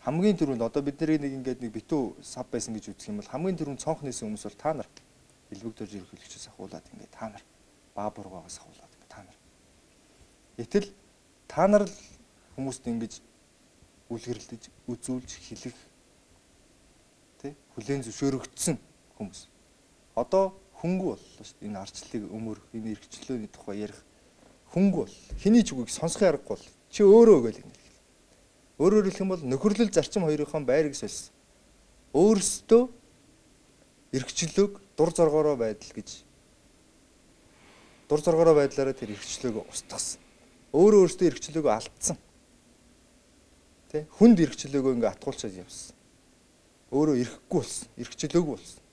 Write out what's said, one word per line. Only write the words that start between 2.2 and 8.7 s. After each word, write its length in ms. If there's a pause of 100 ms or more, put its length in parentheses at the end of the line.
сав 240
байсан 240
гэж 160
үзэх 240
юм 80
бол 80
хамгийн 240
түрүүнд 240
цонх 240
нээсэн 240
хүмүүс 240
бол 80
та 160
нар. 160 (640)
Элбэг 240
дөрж 240
ерөнхийлөгчөөс 480
ахуулаад 400
ингээд 240
та 160
нар. 120 (520)
Баабургаагаас 640
ахуулаад 400